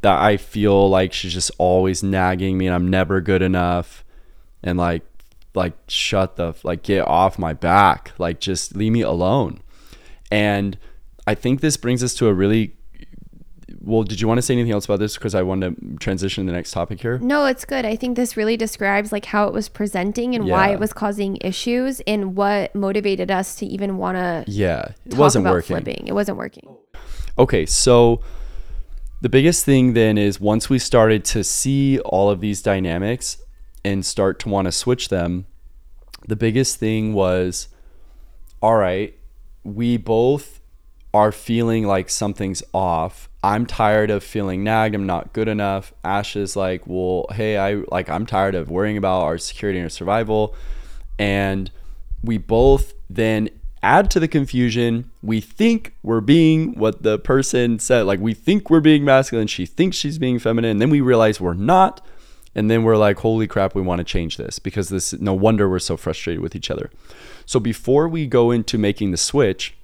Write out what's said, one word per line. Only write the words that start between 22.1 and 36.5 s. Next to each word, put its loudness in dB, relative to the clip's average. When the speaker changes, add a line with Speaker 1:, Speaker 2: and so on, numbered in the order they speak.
Speaker 2:
what 0
motivated -2
us -2
to -8
even -4
wanna -4
Speaker 1:
Yeah, -2
it -14
Speaker 2:
talk -4
Speaker 1:
wasn't 4
Speaker 2:
about 2
Speaker 1:
working. -2
Speaker 2:
flipping. -8
It -6
wasn't -4
working. -14
Speaker 1:
Okay, 4
so 4
the -2
biggest 4
thing 4
then 4
is 0
once 0
we 2
started 4
to -2
see 0
all 2
of -2
these -4
dynamics -2
and -2
start 0
to -6
wanna 0
switch -2
them, -2
the -4
biggest 0